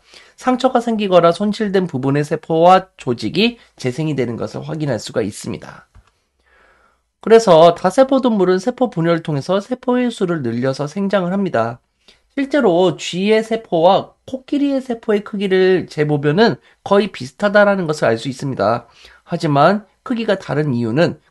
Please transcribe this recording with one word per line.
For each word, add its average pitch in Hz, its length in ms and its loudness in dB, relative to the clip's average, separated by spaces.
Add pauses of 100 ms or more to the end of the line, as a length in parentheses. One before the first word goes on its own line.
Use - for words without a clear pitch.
(360)
상처가 254 440 0
생기거나 196 520 2
손실된 196 560 -2
부분의 139 360 -2
세포와 170 720 2
조직이 151 640 -2 (180)
재생이 147 400 -4
되는 117 220 -4
것을 107 240 -8
확인할 147 380 -6
수가 - 240 -6
있습니다. - 640 -12 (1300)
그래서 175 540 6
다세포 262 480 0
동물은 190 380 0
세포 247 320 -4
분열을 165 320 -2
통해서 165 360 -2
세포의 247 520 -4
수를 175 320 -4
늘려서 131 420 -4
생장을 190 480 -4
합니다. 120 460 -2 (560)
실제로 226 600 2
쥐의 214 480 -2
세포와 190 680 0 (160)
코끼리의 277 540 -4
세포의 226 420 -4
크기를 185 640 0
재보면은 147 720 0 (260)
거의 202 280 0
비슷하다라는 202 760 0
것을 151 200 -2
알 113 120 2
수 139 100 -8
있습니다. 120 580 -4 (360)
하지만 165 640 2 (180)
크기가 220 360 -4
다른 143 340 -4
이유는 120 460 -2 (120)